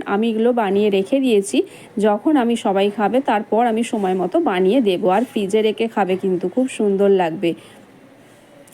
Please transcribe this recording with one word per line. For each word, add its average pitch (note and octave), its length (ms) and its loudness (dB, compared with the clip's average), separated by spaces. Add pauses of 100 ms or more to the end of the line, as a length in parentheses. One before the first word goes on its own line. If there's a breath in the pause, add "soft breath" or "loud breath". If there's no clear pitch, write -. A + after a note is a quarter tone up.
আমি G#3+ 240 -2
এগুলো A3+ 240 0
বানিয়ে G#3 360 0
রেখে G3 300 0
দিয়েছি। B3 440 0 (340 loud breath)
যখন G#3+ 400 2
আমি A#3 180 0
সবাই G3+ 360 0
খাবে, G#3+ 300 0
তারপর A3 440 0
আমি A#3 180 -2
সময় G3+ 300 -2
মতো F#3 260 -2
বানিয়ে G#3 420 2
দেবো। F#3+ 280 0
আর G3 160 2
ফ্রিজে G#3+ 360 -2
রেখে A3 260 0
খাবে F#3+ 280 -2
কিন্তু, F#3 340 -2
খুব B3+ 180 -2
সুন্দর G3+ 420 0
লাগবে। E3+ 440 0 (1200 loud breath)